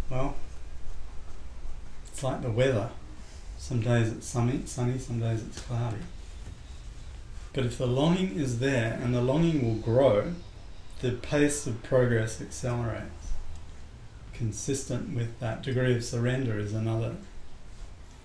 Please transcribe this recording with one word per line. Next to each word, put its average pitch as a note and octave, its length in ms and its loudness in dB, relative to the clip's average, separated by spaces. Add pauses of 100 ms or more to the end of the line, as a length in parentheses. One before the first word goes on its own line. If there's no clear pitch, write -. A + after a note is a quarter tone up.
Well, B2+ 260 4 (1700)
it's - 160 -8
like C3 200 0
the B2+ 100 0
weather. A#2+ 380 4 (680)
Some B2 220 -2
days A#2 320 4
it's - 160 -8
sunny, B2+ 380 2
sunny, B2 340 0
some A#2 220 -4
days A2+ 200 0
it's - 200 -8
cloudy. A#2 420 -4 (1500)
But C3 120 2
if A#2 120 -2
the C3 100 0
longing E3+ 500 4
is A#2+ 220 0
there, A#2+ 420 2
and B2 140 2
the B2 60 4
longing D3 440 4
will A2+ 100 4
grow, A#2 580 6 (680)
the B2+ 100 2
pace D3 540 2
of A#2 160 -4
progress A#2 600 4
accelerates. A#2+ 880 -4 (1040)
Consistent B2+ 840 -4
with A#2 240 -2
that A2+ 220 -4
degree B2+ 340 2
of A2+ 80 0
surrender A#2+ 560 0
is G#2 140 -2
another, A2+ 420 0 (1080)